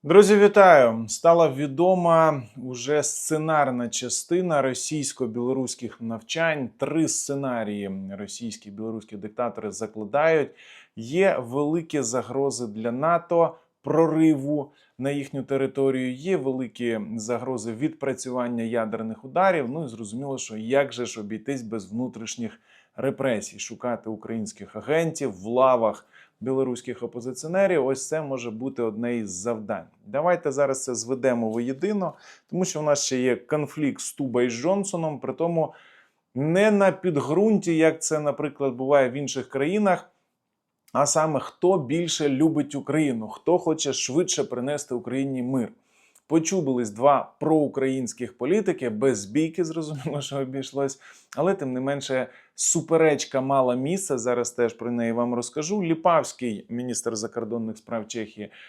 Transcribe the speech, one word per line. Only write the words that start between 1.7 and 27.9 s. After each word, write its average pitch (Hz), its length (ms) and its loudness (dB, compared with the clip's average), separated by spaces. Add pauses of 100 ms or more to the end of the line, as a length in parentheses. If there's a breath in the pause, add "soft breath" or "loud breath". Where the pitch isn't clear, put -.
уже 127 460 -2
сценарна 147 880 0
частина 156 720 0
російсько-білоруських 127 1400 -4
навчань. 131 800 -4
Три 160 300 0
сценарії 113 840 -4 (280)
російські 104 500 -12
і 101 40 -16
білоруські 110 440 -10
диктатори 107 560 -6
закладають. 127 800 0 (460 loud breath)
Є 160 420 2
великі 147 640 -2
загрози 123 640 -2
для 110 260 -6
нато 165 600 2 (280 loud breath)
прориву 156 880 2 (280 soft breath)
на 135 120 -2
їхню 139 320 -6
територію, 135 720 0
є 170 220 -2
великі 123 640 -2 (160)
загрози 117 560 -4
відпрацювання 123 920 -4
ядерних 110 600 -4
ударів. 156 440 2
Ну 156 160 -6
і 127 40 -8
зрозуміло, 117 500 -8
що - 180 -10
як 123 360 2
же 117 140 -4
ж 113 140 -10
обійтись 110 420 -6
без 104 300 -8
внутрішніх 113 680 -8 (360 soft breath)
репресій, 127 640 -2
шукати 113 520 -8
українських 107 680 -10
агентів 156 560 -2
в 92 140 -14
лавах 120 600 2 (340 soft breath)
білоруських 127 600 -4
опозиціонерів. 139 840 0
Ось 131 220 -2